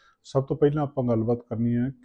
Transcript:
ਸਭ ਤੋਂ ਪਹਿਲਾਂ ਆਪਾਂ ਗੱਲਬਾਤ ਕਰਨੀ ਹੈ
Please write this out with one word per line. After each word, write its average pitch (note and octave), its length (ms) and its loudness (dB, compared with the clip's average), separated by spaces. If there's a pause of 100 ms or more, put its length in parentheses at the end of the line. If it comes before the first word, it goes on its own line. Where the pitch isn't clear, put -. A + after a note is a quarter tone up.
(240)
ਸਭ C3+ 200 -2
ਤੋਂ C3+ 120 -4
ਪਹਿਲਾਂ D3 260 2
ਆਪਾਂ C3+ 220 -4
ਗੱਲਬਾਤ A#2+ 340 0
ਕਰਨੀ A#2+ 380 -2
ਹੈ B2 140 0 (140)